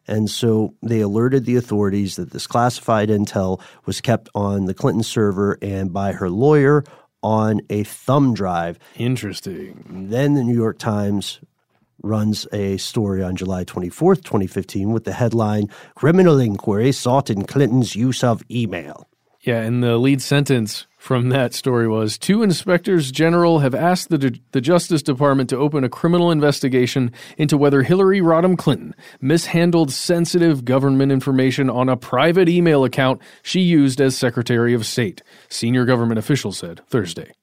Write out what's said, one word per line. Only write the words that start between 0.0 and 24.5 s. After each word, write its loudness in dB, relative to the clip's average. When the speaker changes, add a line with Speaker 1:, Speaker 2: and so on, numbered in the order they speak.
Speaker 1:
And -2
so 0
they -2
alerted 0
the 0
authorities -2
that -10
this -12
classified 0
intel -2
was -8
kept -2
on -2
the -4
Clinton -2
server -2
and -6
by -4
her -4
lawyer 4
on 0
a -2
thumb 0
drive. -4
Speaker 2:
Interesting. -8
Speaker 1:
Then 0
the 2
New 0
York -2
Times -4
runs -2
a -4
story -4
on -6
July -6
twenty-fourth, -2
twenty -2
fifteen, -4
with -4
the -8
headline, 0
"Criminal 4
Inquiry 0
Sought 0
in -2
Clinton's 0
Use -2
of 0
Email." -6
Speaker 2:
Yeah, -2
and -2
the 2
lead 2
sentence 0
from -2
that 0
story 0
was, -2
"Two 0
inspectors 0
general 4
have 2
asked 0
the, 0